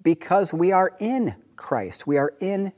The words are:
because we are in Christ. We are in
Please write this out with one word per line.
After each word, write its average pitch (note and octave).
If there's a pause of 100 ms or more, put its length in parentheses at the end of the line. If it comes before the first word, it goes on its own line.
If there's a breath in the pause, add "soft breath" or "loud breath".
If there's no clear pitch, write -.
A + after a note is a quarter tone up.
because F3+
we E3+
are F#3
in A3 (200)
Christ. -
We C#3+
are C#3+
in G3